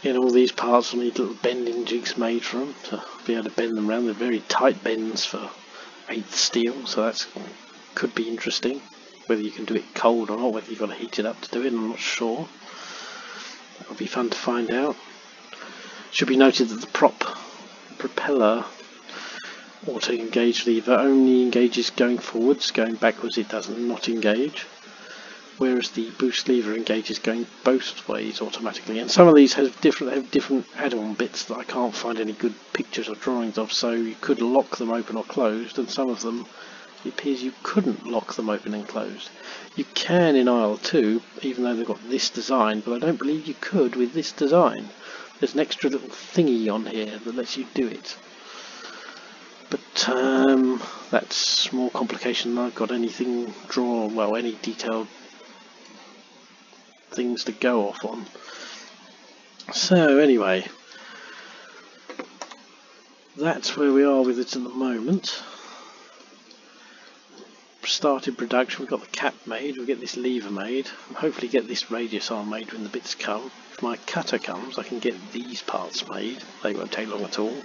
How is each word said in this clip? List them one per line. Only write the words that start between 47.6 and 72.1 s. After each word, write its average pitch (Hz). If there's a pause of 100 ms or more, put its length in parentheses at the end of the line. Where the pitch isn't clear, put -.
do 131
it. - (1500)
But, -
um, 131 (280)
that's -
more 127
complication 120
than 123
I've 120
got 110
anything 120 (160)
drawn, 117
well, 107
any 117
detailed 113 (2000)
things 123
to 117
go 113
off -
on. - (1500)
So, 160
anyway, 107 (2750)
that's 151
where 143
we 139
are 135
with 123
it 123
at 127
the 123
moment. 131 (2500)
Started 135
production, 123
we've 127
got 123
the -
cap - (120)
made, 131
we 123
get 123
this 123
lever 123
made, 113 (200)
and -
hopefully 131
get 117
this -
radius 113